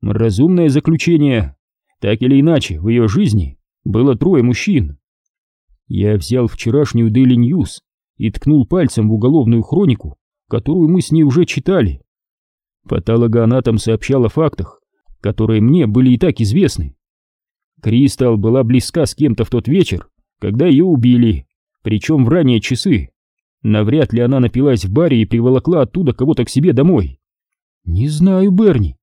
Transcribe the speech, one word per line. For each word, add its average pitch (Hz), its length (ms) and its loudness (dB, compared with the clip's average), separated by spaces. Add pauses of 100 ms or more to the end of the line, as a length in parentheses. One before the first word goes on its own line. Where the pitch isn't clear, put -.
Разумное 135 680 0
заключение. 143 840 0 (440)
Так 107 220 -2
или 131 180 4
иначе, 143 400 0
в 90 100 -4
её 117 180 2
жизни 104 520 -2 (240)
было 120 340 0
трое 156 260 2
мужчин. 120 540 -2 (880)
Я 101 300 -2
взял 120 300 -2
вчерашнюю 117 640 -2
Daily 127 240 4
News 120 440 -2 (380)
и 110 120 -4
ткнул 139 380 0
пальцем 123 420 0
в 110 40 0
уголовную 117 500 2
хронику, 143 540 -2 (320)
которую 151 400 0
мы 180 120 2
с - 100 -4
ней 156 120 4
уже 147 220 2
читали. 131 560 -2 (840)
Патологоанатом 117 920 0
сообщал 117 480 -2
о 107 40 0
фактах, - 520 -4 (400)
которые 110 400 -2
мне 135 260 2
были 127 240 2
и 123 60 2
так 147 240 -2
известны. 110 540 -2 (840)
Кристал 120 560 0
была 113 260 0
близка 123 420 -2
с - 80 -6
кем-то 120 300 -2
в - 60 -6
тот 117 180 -4
вечер, 135 420 -2 (300)
когда 113 280 -2
её 156 180 4
убили, 120 600 2 (360)
причём 117 420 0
в 113 40 0
ранние 135 300 2
часы. 113 500 -2 (520)
Навряд 110 520 0
ли 117 80 -2
она 131 180 0
напилась 123 460 0
в 90 60 -6
баре 131 300 0
и 107 40 0
приволокла 127 560 0
оттуда 135 320 -2
кого-то 131 320 -2
к - 40 -16
себе 151 240 0
домой. 120 460 0 (680)
Не 92 220 -2
знаю, 185 440 0
Берни. 147 520 0